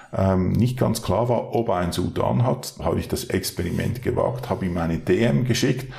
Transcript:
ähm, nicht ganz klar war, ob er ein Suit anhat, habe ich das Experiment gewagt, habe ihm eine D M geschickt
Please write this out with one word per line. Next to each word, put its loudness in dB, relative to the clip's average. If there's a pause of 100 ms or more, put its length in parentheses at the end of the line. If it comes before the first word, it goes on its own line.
(140)
ähm, 2
nicht 2
ganz 0
klar 0
war, 0
ob 0
er 2
ein 0
Suit -2
anhat, 0
habe 0
ich -4
das -4
Experiment -2
gewagt, -2
habe -2
ihm -2
eine 0
D 2
M 2
geschickt 0